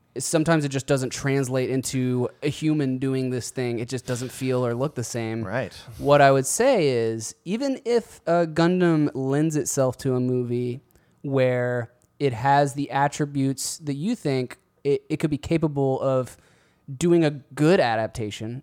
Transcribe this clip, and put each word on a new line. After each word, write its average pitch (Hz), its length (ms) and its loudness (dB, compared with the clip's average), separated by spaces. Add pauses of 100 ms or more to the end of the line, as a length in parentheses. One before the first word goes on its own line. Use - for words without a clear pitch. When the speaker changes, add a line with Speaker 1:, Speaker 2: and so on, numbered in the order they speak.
(200)
Speaker 1:
sometimes 156 440 2
it 143 60 0
just 135 160 -4
doesn't 131 240 0
translate 131 640 -2
into 127 580 -2 (140)
a 147 40 0
human 147 520 0
doing 131 320 -2
this 123 180 -6
thing. 120 300 -4
It 120 100 -8
just 127 160 -8
doesn't 123 260 -6
feel 127 320 -2
or 120 120 -2
look 139 180 -4
the 120 100 -6
same. 113 400 -6
Speaker 2:
Right. 104 300 -6 (240)
Speaker 1:
What 143 240 6
I 139 100 8
would 135 140 4
say 226 440 2
is, 113 440 -2 (100)
even 247 420 -4
if, 233 420 -2
uh, 170 200 4
Gundam 165 680 2
lends 143 400 0
itself 131 420 0
to 131 160 -2
a 127 60 0
movie 123 640 -2 (420)
where 123 680 0 (280)
it 139 140 0
has 139 420 2
the 143 160 -6
attributes 139 880 -2
that 143 160 -6
you 196 200 -4
think 131 440 -4 (240)
it, 139 260 2
it 156 80 -2
could 151 140 -2
be 143 80 -2
capable 143 640 0
of 131 360 -2 (580)
doing 170 300 4
a 147 60 2
good 147 480 2
adaptation 113 840 -2